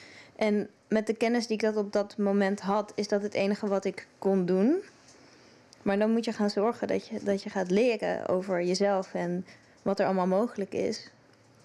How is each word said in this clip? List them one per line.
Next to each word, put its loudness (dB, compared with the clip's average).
En 0
met 0
de 0
kennis 0
die -2
ik -4
dat 0
op -2
dat -2
moment 2
had, 0
is -2
dat 0
het -6
enige 0
wat 0
ik -6
kon 2
doen. 4
Maar 0
dan 2
moet 0
je -2
gaan 0
zorgen 0
dat -2
je, -8
dat 0
je -12
gaat -2
leren 2
over 0
jezelf 0
en -4
wat 0
er 2
allemaal 2
mogelijk 0
is. -4